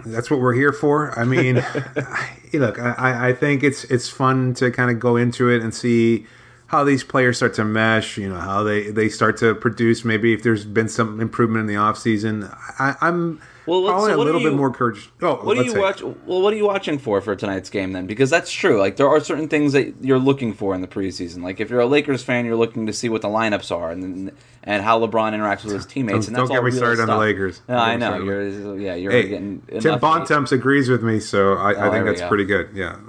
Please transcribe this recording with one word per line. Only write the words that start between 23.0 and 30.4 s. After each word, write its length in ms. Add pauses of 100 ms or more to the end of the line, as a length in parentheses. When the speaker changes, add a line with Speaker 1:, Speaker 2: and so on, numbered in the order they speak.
Speaker 2:
what 140
the 80
lineups 440
are 180
and, 420 (300)
and 200
how 160
LeBron 320
interacts 320
with 100
his 120
teammates. 400
Speaker 1:
Don't, 20
Speaker 2:
And 80
that's 140
Speaker 1:
don't 60
get 20
Speaker 2:
all 80
Speaker 1:
me 60
Speaker 2:
real 80
Speaker 1:
started 240
on 40
the 60
Speaker 2:
stuff. 80
Speaker 1:
Lakers. 480
Speaker 2:
No, 80
Speaker 1:
Don't 80
get 20
Speaker 2:
I 60
Speaker 1:
me 60
Speaker 2:
know. 100
Speaker 1:
started. 160 (400)
Speaker 2:
You're, 160
yeah, 140
you're 180
Speaker 1:
Hey, 160
Speaker 2:
getting 320
Speaker 1:
Tim 160
Speaker 2:
enough 60 (100)
hate. 80
Speaker 1:
Bontemps 500